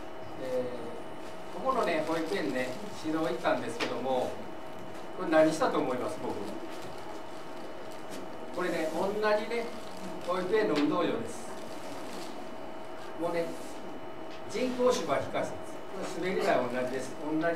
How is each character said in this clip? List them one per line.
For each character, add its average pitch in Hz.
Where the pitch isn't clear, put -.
こ 190
こ -
の -
ね、 160
保 160
育 -
園 143
ね、 127
指 156
導 165
行 175
っ -
た -
ん 123
で 117
す -
け -
ど -
も、 127
こ -
れ 165
何 156
し -
た 254
と 156
思 127
い 123
ま 110
す、 -
僕。 -
こ 175
れ 180
ね、 160
同 190
じ 208
ね、 233
保 185
育 185
園 214
の 151
運 147
動 -
場 -
で -
す。 -
も 170
う 170
ね、 170
人 254
工 247
芝 143
引 -
か -
せ -
で -
す。 -
こ 160
れ 185
滑 214
り 202
台 160
同 123
じ 127
で 131
す。 -
同 156
じ 160